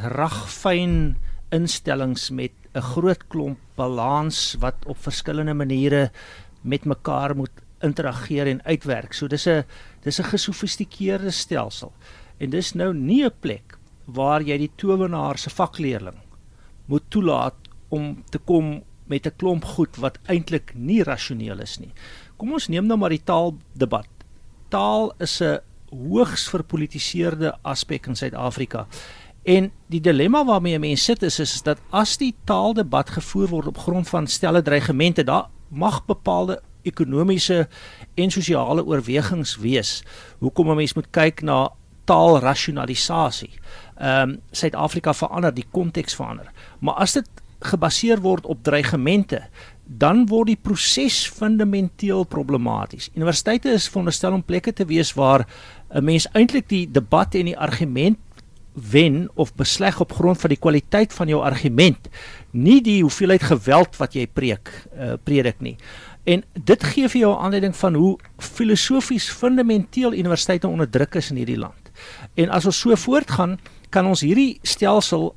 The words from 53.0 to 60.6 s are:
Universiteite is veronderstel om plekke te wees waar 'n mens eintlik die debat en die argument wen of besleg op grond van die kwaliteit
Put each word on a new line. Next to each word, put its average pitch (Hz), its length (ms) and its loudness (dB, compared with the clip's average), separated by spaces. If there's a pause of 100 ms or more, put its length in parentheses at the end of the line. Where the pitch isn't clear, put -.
Universiteite 214 600 0
is 196 140 0
veronderstel 185 480 -2
om 180 80 -2
plekke 180 280 -2
te 196 140 -2
wees 160 280 0
waar 135 320 6 (440)
'n 143 140 0
mens 160 280 2
eintlik 240 360 4
die 180 220 -2
debat 165 440 2
en 180 100 2
die 175 140 -4
argument 151 600 0 (720)
wen 151 440 6
of - 200 0
besleg 196 460 0
op - 120 0
grond 175 280 2
van 160 100 2
die 143 80 2
kwaliteit 165 540 2